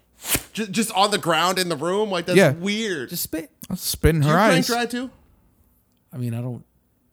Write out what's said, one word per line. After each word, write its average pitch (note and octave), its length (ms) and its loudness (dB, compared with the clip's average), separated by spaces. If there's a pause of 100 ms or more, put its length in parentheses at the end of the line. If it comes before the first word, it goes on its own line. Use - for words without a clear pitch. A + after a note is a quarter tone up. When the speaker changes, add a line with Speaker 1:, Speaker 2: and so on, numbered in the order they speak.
(540)
Speaker 1:
Ju-, G#3+ 120 -4
just G3 260 -2
on G3 180 4
the G3+ 80 0
ground E3 400 2
in F#3 100 -2
the E3 80 -2
room? F#3+ 340 -2
Like, F3 160 -4
that's F3+ 120 2
Speaker 2:
Yeah. D#3+ 140 8
Speaker 1:
weird. F#3 580 -4
Speaker 3:
Just F3 120 -6
spit. D#4 280 -8 (200)
Speaker 2:
I'll F#3 60 -4
spit - 400 0
in D3+ 60 2
Speaker 1:
Do C#3 60 4
Speaker 2:
her D3+ 40 4
Speaker 1:
you E3+ 60 4
crank G3+ 200 4
Speaker 2:
eyes. - 80 2
Speaker 1:
dry A#3+ 200 -2
too? B3 240 -6 (1000)
Speaker 3:
I - 40 -16
mean, A#2+ 180 -4
I A#2 60 -6
don't. B2 240 -10 (480)